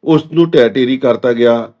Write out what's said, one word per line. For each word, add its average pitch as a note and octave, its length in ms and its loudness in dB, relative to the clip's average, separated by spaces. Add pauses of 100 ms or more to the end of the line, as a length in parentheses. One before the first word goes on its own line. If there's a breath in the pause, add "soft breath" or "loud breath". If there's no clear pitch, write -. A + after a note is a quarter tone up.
ਉਸ D#3 280 0
ਨੂੰ E3+ 200 0
ਢਹਿ B2 180 2
ਢੇਰੀ B2+ 280 -2
ਕਰਤਾ B2 360 -2
ਗਿਆ। A#2 460 0